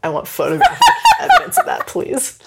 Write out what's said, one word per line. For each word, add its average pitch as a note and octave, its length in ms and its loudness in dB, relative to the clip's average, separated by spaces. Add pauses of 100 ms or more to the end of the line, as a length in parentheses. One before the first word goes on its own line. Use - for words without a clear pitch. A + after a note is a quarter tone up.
I E3 60 -4
want D3 180 -6
photographic D#3 520 -2 (400)
evidence - 380 2
of - 80 0
that, - 220 -6
please. - 600 -6